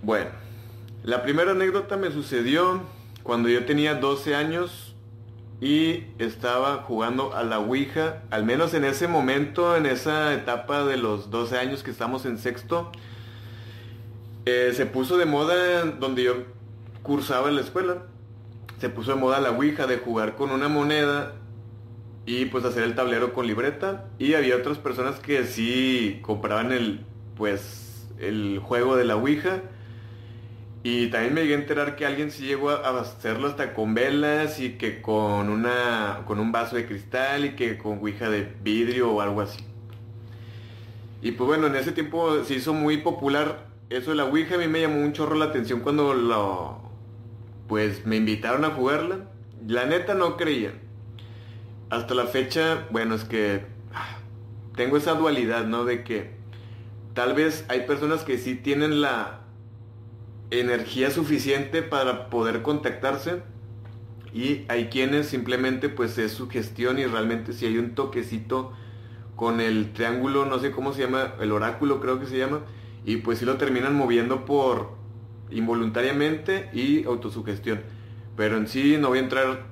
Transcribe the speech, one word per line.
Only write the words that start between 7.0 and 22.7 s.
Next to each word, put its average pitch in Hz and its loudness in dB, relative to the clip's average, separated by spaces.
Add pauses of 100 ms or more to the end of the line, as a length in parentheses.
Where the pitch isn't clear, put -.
a 120 0
la 113 0
Ouija, 139 0
al 107 2
menos 156 4
en 147 4
ese 151 2
momento, 147 4
en 156 4
esa 151 2
etapa 123 0
de 135 2
los 104 0
doce 117 0
años 131 -2
que 131 -8
estamos 123 -4
en 120 -2
sexto. 123 -4 (1500)
Eh, 123 4
se 135 2
puso 131 0
de 175 6
moda 170 4
donde 131 0
yo 123 4 (680)
cursaba 139 2
en 147 2
la 135 2
escuela, 180 -2 (760)
se 123 -2
puso 117 -2
de - 0
moda 131 4
la 127 2
Ouija, 147 2
de 127 2
jugar 110 0
con 139 0
una 135 2
moneda 147 2 (920)
y, 123 0
pues, 123 0
hacer 117 2